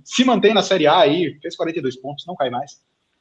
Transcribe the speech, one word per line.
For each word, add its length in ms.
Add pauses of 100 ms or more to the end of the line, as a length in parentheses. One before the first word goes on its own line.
se 220
mantém 280
na 80
Série 240
A 140
aí, 420
fez 140
quarenta 240
e 20
dois 140
pontos, 300
não 100
cai 140
mais. 340 (380)